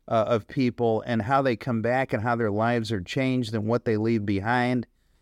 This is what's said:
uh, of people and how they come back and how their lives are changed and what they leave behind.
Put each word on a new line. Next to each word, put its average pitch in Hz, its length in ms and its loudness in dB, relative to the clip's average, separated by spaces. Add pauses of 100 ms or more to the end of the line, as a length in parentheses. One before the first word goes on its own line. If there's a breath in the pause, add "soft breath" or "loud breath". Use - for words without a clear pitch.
uh, 113 180 2
of 113 220 0
people 117 580 0
and 113 160 -2
how 135 200 2
they 131 120 2
come 113 280 -4
back 127 300 0
and 113 120 -2
how 120 100 0
their 117 160 0
lives 113 400 0
are 107 100 -2
changed 127 540 -2
and 107 120 -2
what 117 180 0
they 110 120 2
leave 110 300 2
behind. 120 600 0 (360)